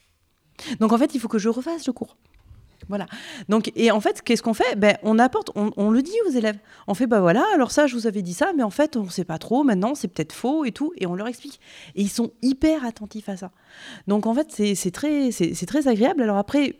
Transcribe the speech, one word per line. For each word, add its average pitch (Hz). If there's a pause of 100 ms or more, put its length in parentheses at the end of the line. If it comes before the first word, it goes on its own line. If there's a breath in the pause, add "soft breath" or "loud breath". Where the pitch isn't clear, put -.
(800 loud breath)
Donc 220
en 226
fait, 294
il 254
faut 226
que 220
je 208
refasse 277
le 247
cours. - (720)
Voilà. 202 (420 loud breath)
Donc, 214
et 226
en 214
fait, 339
qu'est-ce -
qu'on 226
fait ? 427
Ben, 202
on 220
apporte, 254
on, 208
on 208
le 247
dit 349 (140)
aux -
élèves. 214 (260 soft breath)
On 202
fait, « 247
Bah 220
voilà, 180 (120)
alors 254
ça, 294
je 247
vous 226
avais 208
dit 175
ça, 381
mais 269
en 214
fait, 302
on 202
sait 175
pas 160
trop, 269
maintenant, 226
c'est 220
peut-être -
faux 294
et 233
tout. » 311
Et 185
on 175
leur 208
explique. 233 (360 soft breath)
Et 196
ils 196
sont 233 (140)
hyper 269
attentifs 214
à 196
ça. 180 (540 loud breath)
Donc 208
en 226
fait, 302
c'est, 208
c'est 175
très, 285
c'est, 170
c'est 175
très 269
agréable. 254
Alors 208
après, 269